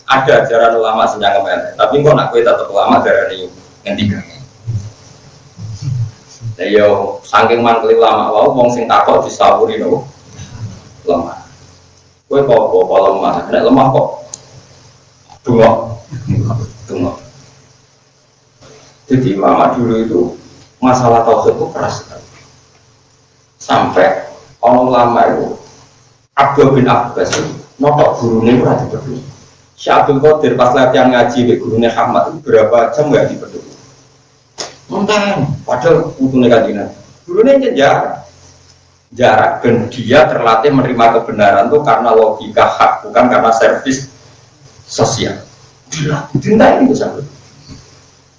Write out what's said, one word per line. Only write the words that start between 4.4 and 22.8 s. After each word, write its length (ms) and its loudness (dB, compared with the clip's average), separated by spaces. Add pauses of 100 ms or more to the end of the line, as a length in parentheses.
Lah 100 -8
yo 220 4 (380)
saking 360 0
mangkeli 360 2
ulama 360 2
wau 200 2
wong 200 2
sing 160 -4
takok 360 2
disawuri 560 0
nopo? 240 -2 (1000)
Lemah. 320 -4 (880)
Kowe 160 0
kok 160 2
apa, 240 0
apa 140 -2 (100)
lemah? 280 -2 (160)
Nek 160 0
lemah 280 4
kok 120 0 (1400)
bengok. 280 4 (1160)
Bengok. 260 -6 (1900)
Jadi 320 0
ulama 360 2
dulu 280 -2
itu 180 -2 (640)
masalah 400 2
tauhid 320 2
itu 160 -6
keras 320 -8
sekali. 240 -20 (1300)